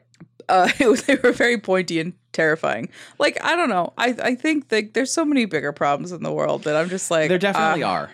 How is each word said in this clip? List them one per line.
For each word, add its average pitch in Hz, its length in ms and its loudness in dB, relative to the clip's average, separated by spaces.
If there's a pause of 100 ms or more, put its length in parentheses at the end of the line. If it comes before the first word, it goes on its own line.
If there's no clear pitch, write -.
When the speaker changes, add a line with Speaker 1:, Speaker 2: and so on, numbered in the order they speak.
(480)
Speaker 1:
Uh, 180 260 4
<laughs> - 60 -4
it 269 80 4
was, 214 140 4
they 269 140 2
were 247 160 4
very 240 260 0
pointy 185 420 -2
and 170 140 -6 (180)
terrifying. 160 560 0 (300)
Like, - 260 0
I 302 100 0
don't 339 140 0
know. 180 300 -2
I, 240 200 0
I 254 180 -2
think 302 340 -2
that 214 240 -2
there's 269 180 -2
so 330 140 0
many 285 180 2
bigger 147 280 -4
problems 147 380 -2
in 165 120 -12
the 156 100 -4
world 151 320 0
that 151 100 0
I'm 165 140 0
just 185 220 -6
like, 160 180 2
Speaker 2:
There 180 100 4
definitely 160 440 0
Speaker 1:
uh, 110 60 0
Speaker 2:
are. 80 240 -2